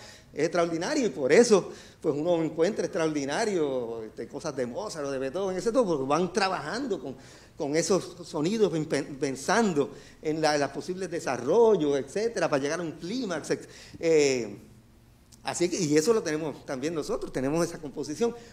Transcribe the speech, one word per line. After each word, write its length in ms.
es 120
extraordinario, 640
y 20
por 220
eso, 400
pues, 160
uno 280
encuentra 420
extraordinario, 1160
este, 240
cosas 280
de 100
Mozart 420
o 40
de 80
Beethoven, 380
etcétera, 260
porque 220
van 260
trabajando 680
con, 160
con 180
esos 400
sonidos, 460
pen-, 140
pen-, 340
pensando 760
en 180
la, 160
en 60
los 80
posibles 420
desarrollos, 880
etcétera, 500
para 140
llegar 160
a 40
un 100
clímax, 640
eh, 580
así 240
que, 100
y 200
eso 160
lo 100
tenemos 420
también 300
nosotros, 380
tenemos 340
esa 120
composición, 540